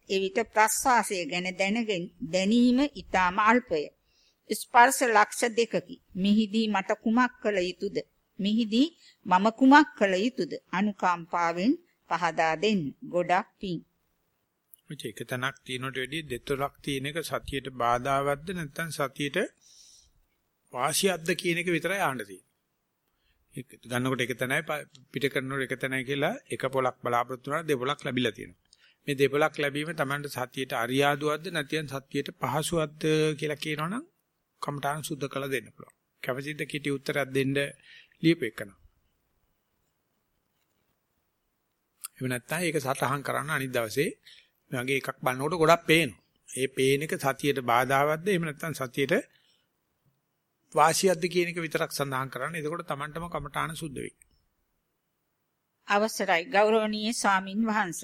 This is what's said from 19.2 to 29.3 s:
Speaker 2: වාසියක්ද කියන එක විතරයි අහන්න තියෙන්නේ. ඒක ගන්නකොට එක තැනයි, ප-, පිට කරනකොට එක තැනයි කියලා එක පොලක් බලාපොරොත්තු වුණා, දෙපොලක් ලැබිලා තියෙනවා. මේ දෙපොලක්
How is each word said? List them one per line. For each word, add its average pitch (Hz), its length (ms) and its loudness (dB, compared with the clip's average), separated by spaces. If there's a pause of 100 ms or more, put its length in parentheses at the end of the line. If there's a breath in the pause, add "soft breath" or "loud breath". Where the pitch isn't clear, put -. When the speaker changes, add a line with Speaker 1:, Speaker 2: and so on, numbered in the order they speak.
Speaker 2:
වාසියක්ද 160 580 0
කියන 170 260 -2
එක 170 100 -4
විතරයි 170 320 0
අහන්න 135 200 0
තියෙන්නේ. 98 280 -14 (1080)
ඒක 131 140 -12 (120)
ගන්නකොට 123 420 -2
එක 123 100 -2
තැනයි, 131 300 0
ප-, 151 240 -6 (200)
පිට 135 200 -4
කරනකොට 135 380 -2
එක 127 100 -4
තැනයි 131 300 -4
කියලා 143 400 -2
එක - 220 -6
පොලක් 127 320 0
බලාපොරොත්තු 120 480 -2
වුණා, 156 200 -4
දෙපොලක් 143 340 -2
ලැබිලා 123 320 -2
තියෙනවා. 95 280 -18 (480 soft breath)
මේ 143 80 -2
දෙපොලක් 143 400 2